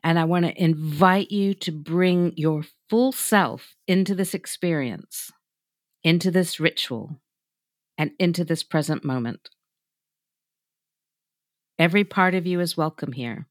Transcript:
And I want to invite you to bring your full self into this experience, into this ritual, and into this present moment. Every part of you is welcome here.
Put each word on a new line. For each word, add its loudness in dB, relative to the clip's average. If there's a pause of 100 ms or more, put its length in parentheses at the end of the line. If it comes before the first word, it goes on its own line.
And 2
I 2
want 2
to -4
invite 2
you 0
to -8
bring 2
your 0 (240)
full 2
self -2 (140)
into 2
this -2
experience, -6 (720)
into 2
this 0
ritual, -6 (800)
and 0
into 0
this -2
present -2
moment. -6 (2250)
Every 4
part 2
of -2
you -2
is -4
welcome -4
here. -10